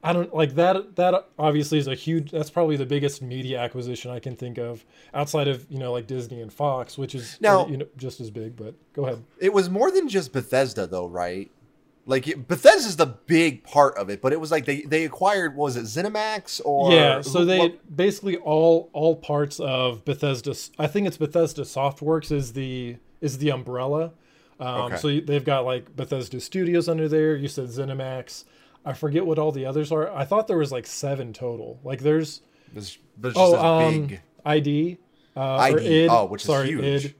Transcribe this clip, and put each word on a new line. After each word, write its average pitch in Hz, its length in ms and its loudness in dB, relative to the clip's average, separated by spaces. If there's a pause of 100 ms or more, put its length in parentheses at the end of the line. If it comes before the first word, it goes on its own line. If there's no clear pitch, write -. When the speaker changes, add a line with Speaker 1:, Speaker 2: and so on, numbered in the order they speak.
Speaker 1:
I 165 100 0
don't, 175 200 -2
like, 151 220 0
that, 185 400 2
that 180 320 2 (100)
obviously 151 400 2
is 139 100 0
a 135 80 -4
huge, 156 360 -4
that's 151 180 -4
probably 156 280 0
the 135 80 -2
biggest 143 360 -2
media 127 380 -6
acquisition 123 520 -8
I 123 80 -8
can 123 160 -10
think 120 220 -10
of 117 280 -10 (280)
outside 143 340 -2
of, 131 220 -4
you 139 100 -10
know, 127 120 -6
like, 120 160 -6
Disney 123 340 -8
and 107 120 -14
Fox, 135 440 -4
which 135 180 -8
is, 120 260 -12
Speaker 2:
Now, 196 260 6
Speaker 1:
you 143 100 -6
know, 147 100 -8 (100)
just 131 240 -12
as 113 100 -10
big, 113 240 -12
but 113 200 -16 (180)
go 143 120 -4
ahead. 117 180 -6 (160)
Speaker 2:
It 196 140 2
was 190 160 2
more 214 220 2
than 370 160 4
just 185 240 -2
Bethesda 127 560 0
though, 90 200 -6
right? 90 440 -6 (540)
Like, 131 240 0
it, 151 180 -6
Bethesda's 240 480 6
the 156 120 4
big 156 580 0
part 143 320 4
of 98 120 -6
it, 101 120 -6
but 131 100 2
it 156 80 0
was 156 120 -6
like 156 140 -2
they, 143 180 -4
they 156 200 -2
acquired, 180 520 0
what 147 100 -2
was 131 100 -2
it, 117 80 -6
ZeniMax 214 840 -6
or 139 280 4
Speaker 1:
Yeah, 143 280 6
so 139 180 0
Speaker 2:
who, 175 60 6
Speaker 1:
they 185 140 4
Speaker 2:
what? 170 360 0
Speaker 1:
basically 190 420 0
all, 165 560 4
all 160 240 2
parts 147 420 -4
of 127 460 -2
Bethesda, 139 460 -2
s-, - 280 -10
I 151 80 0
think 196 200 0
it's 165 100 -6
Bethesda 151 460 0
Softworks 143 680 -2
is 135 220 -2
the, 127 420 -8 (260)
is 139 180 -4
the 143 120 0
umbrella. 127 640 -4 (480)
Um, 127 220 -4
Speaker 2:
Okay. 123 140 -6
Speaker 1:
so 151 120 -4
y-, 143 140 0
they've 143 220 -2
got, 135 200 2
like, 127 300 -4
Bethesda 127 440 -6
Studios 170 500 0
under 160 200 0
there. 156 260 2
You 139 140 -6
said 131 180 -8
ZeniMax. 131 800 -8 (400)
I 139 80 -6
forget 156 320 0
what 156 120 0
all 156 140 2
the 135 140 -6
others 147 260 -2
are. 160 200 0
I 143 140 -4
thought 214 220 0
there 190 100 2
was, 143 140 0
like, 123 160 -6
seven 135 440 -6
total. 117 520 -10
Like, 131 160 -8
there's 151 420 0 (320)
Speaker 2:
There's, 101 240 -14 (200)
there's 120 200 -4
Speaker 1:
oh, 185 140 8
Speaker 2:
just 170 100 6
this - 20 2
Speaker 1:
um, 160 440 4
Speaker 2:
big 98 140 -10 (240)
Speaker 1:
I 151 140 4
D, 151 380 -2 (400)
uh, - 20 -10
or 135 200 -2
Speaker 2:
I 135 140 6
D. 151 120 2 (200)
Speaker 1:
id. - 40 6
Speaker 2:
Oh, 117 160 6
which 98 160 -8
is - 60 -8
Speaker 1:
Sorry, 139 220 2
Speaker 2:
huge. - 140 -2
Speaker 1:
id. 143 360 -2